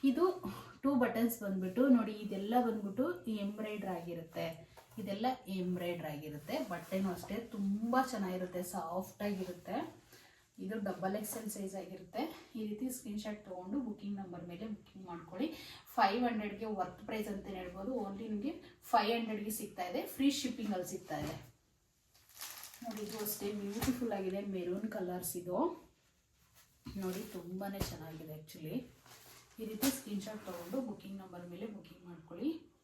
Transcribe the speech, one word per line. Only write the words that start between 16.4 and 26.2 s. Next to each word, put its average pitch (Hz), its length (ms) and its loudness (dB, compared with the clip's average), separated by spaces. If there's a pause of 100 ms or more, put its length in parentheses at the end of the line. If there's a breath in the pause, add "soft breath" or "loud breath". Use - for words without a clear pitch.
ವರ್ತ್ 214 400 -2
ಪ್ರೈಸ್ 214 220 0
ಅಂತಲೇ 196 280 -4
ಹೇಳ್ಬೋದು. 185 380 -4
only 202 300 -2
ನಿಮಗೆ 214 280 0 (320 loud breath)
ಫೈವ್ 226 360 6
ಹಂಡ್ರೆಡ್ಗೆ 214 320 -2
ಸಿಗ್ತಾ - 320 -4
ಇದೆ, 190 220 0
ಫ್ರೀ 277 260 6
ಶಿಪ್ಪಿಂಗಲ್ಲಿ 202 580 0
ಸಿಗ್ತಾ 160 300 -4
ಇದೆ. - 340 -4 (1300)
ನೋಡಿ, 214 180 -6
ಇದು 220 160 -4
ಅಷ್ಟೇ 208 340 -2
ಬ್ಯೂಟಿಫುಲ್ 220 600 0
ಆಗಿದೆ, 196 300 0
ಮೆರೂನ್ 190 460 0
ಕಲರ್ಸ್ 180 500 -2
ಇದು. 180 200 -2 (1400)